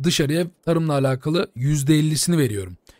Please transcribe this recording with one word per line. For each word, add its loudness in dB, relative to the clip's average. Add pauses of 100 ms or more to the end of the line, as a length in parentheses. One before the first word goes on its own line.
Dışarıya 0 (180)
tarımla 0
alakalı 0
yüzde 2
ellisini 0
veriyorum. -2 (240)